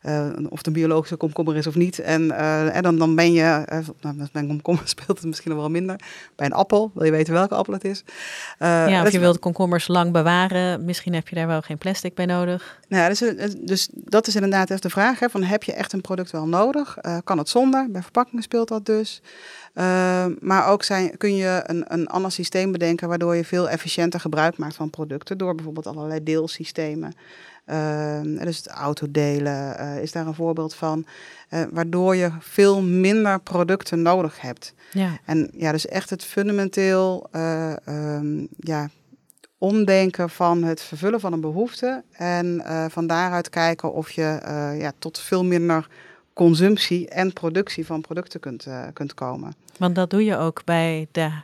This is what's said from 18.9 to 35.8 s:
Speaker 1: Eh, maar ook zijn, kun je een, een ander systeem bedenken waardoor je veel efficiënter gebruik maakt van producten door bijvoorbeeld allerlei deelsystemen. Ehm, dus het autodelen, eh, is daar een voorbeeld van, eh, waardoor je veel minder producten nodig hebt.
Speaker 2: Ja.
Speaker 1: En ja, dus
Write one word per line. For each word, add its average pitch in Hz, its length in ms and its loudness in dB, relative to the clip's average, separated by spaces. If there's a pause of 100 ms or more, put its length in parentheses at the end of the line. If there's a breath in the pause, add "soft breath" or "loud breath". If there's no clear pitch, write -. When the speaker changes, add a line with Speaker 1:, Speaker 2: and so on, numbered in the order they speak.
Speaker 1:
Eh, 185 520 2 (140)
maar 185 280 2
ook 202 160 4
zijn, 185 340 -2
kun 202 180 2
je 185 300 0
een, 170 220 -4
een 170 200 -2
ander 190 240 -2
systeem 185 400 -2
bedenken 170 360 0
waardoor 170 280 2
je 170 100 0
veel 180 240 0
efficiënter 170 500 -2
gebruik 156 380 0
maakt 151 180 -8
van 156 140 -6
producten 151 480 -8
door 180 180 -2
bijvoorbeeld 160 320 -10
allerlei 156 360 -8
deelsystemen. 156 920 -4 (520 loud breath)
Ehm, 151 800 -4
dus 165 120 -4
het - 100 -14
autodelen, 143 1080 -2
eh, 143 240 -8
is 156 100 -6
daar 160 160 -6
een 160 60 -6
voorbeeld 160 420 -2
van, 160 300 -4 (440 loud breath)
eh, 165 120 -2 (100)
waardoor 180 440 2
je 180 140 2 (100)
veel 202 420 4
minder 190 600 4
producten 175 600 0
nodig 170 400 2
hebt. - 320 -10 (180 loud breath)
Speaker 2:
Ja. 190 180 0 (160)
Speaker 1:
En 156 320 0
ja, 160 140 0
dus 156 160 -2